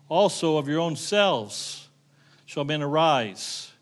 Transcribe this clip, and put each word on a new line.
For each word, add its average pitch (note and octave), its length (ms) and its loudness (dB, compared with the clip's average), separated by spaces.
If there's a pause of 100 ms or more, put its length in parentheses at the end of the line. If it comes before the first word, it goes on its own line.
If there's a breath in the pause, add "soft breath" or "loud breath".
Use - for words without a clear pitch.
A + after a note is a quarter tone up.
Also E3 480 2
of C#3+ 100 -2
your D3+ 140 0
own E3 160 -2
selves D#3 920 -2 (580 soft breath)
shall D3 200 -6
men D3+ 160 -2
arise, C#3+ 920 0 (100)